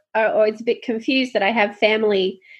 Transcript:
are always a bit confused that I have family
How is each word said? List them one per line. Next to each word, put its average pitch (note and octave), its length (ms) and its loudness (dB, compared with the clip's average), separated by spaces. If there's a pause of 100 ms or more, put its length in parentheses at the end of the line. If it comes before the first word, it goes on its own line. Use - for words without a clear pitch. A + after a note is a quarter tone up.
(160)
are A3 180 0
always G#3+ 280 0
a - 20 -14
bit A#3 200 -4
confused B3+ 500 -2
that G3 100 0
I G3 80 2
have G#3 260 0
family G#3 600 0 (200)